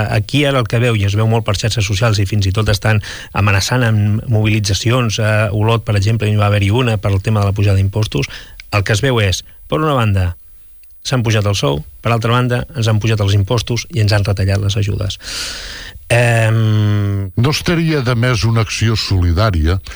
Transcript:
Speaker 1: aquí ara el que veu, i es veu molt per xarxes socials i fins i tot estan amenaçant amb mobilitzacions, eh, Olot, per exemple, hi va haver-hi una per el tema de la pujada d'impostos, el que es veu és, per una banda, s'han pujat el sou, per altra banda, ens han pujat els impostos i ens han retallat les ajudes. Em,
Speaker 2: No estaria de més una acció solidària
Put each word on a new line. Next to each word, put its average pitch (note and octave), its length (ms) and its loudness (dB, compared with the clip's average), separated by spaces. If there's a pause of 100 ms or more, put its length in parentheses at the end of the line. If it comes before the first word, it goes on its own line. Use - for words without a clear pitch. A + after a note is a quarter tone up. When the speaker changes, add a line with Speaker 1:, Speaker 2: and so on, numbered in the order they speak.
(140)
Speaker 1:
aquí B2+ 320 0
ara C#3 160 0
el G#2+ 80 -2
que A#2+ 80 0
veu, A#2+ 180 2
i G2+ 120 0
es G2+ 100 0
veu A2 80 2
molt A2+ 220 0
per G2+ 100 0
xarxes G#2+ 320 -2
socials G#2 320 2
i F#2+ 80 0
fins G2+ 160 0
i F#2+ 80 0
tot G#2+ 160 0
estan G#2+ 320 2 (320)
amenaçant G2+ 540 0
amb G#2+ 420 2
mobilitzacions, A2 880 0
eh, G#2+ 340 2
Olot, A2 320 2
per G#2 140 0
exemple, G#2+ 320 0
hi G#2+ 80 2
va G#2 140 2
haver-hi G2+ 180 2
una A2+ 320 2
per G#2 100 -2
el G2 140 0
tema A2 160 0
de G2+ 80 2
la G2 80 -2
pujada G2+ 240 2
d'impostos, G#2+ 480 -2 (420)
el G2+ 140 0
que A#2 80 0
es G#2 80 0
veu C3 180 2
és, G2 220 0 (260)
per D3+ 140 -2
una D3+ 160 0
banda, G2 380 0 (680)
s'han B2+ 220 -2
pujat G#2+ 240 2
el G2 80 0
sou, D3 240 -2 (240)
per A#2 80 0
altra A2+ 180 0
banda, B2 300 0 (160)
ens A2 100 -2
han G#2+ 140 2
pujat A2 180 0
els G2+ 140 0
impostos G#2+ 560 0
i - 100 -4
ens G#2 140 2
han G2+ 100 2
retallat G2 380 0
les G2 160 -2
ajudes. G2+ 400 -4 (920)
Em, G#2+ 1300 2
Speaker 2:
No B2 140 2
estaria D#3+ 560 0
de B2+ 100 2
més A#2+ 300 0
una A2+ 160 2
acció A2 340 0
solidària F2 840 2 (160)